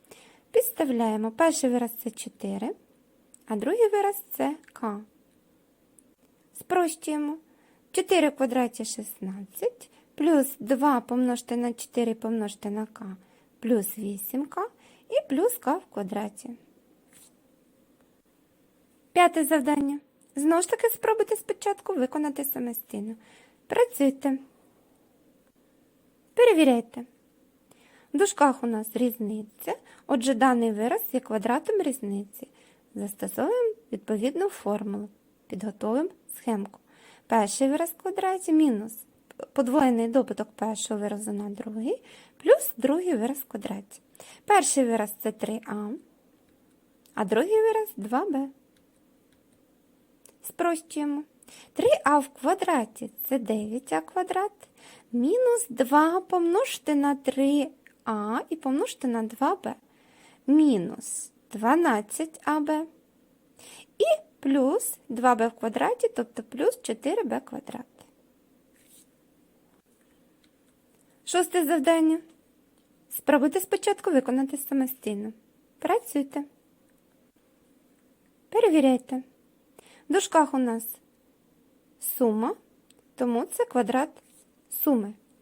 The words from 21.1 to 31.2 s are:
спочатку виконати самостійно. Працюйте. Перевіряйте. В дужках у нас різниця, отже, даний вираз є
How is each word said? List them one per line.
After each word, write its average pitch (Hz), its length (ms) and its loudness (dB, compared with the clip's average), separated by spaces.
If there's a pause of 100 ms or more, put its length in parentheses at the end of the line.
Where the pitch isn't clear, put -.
спочатку 403 580 -4
виконати 285 500 -2
самостійно. 233 720 -8 (520)
Працюйте. 277 720 2 (2000)
Перевіряйте. 277 720 4 (1080)
В 285 40 2
дужках 294 440 2
у 240 40 -2
нас 220 280 -4
різниця, 226 800 -4 (320)
отже, 269 280 0
даний 233 380 4
вираз 240 300 -2 (100)
є 254 80 0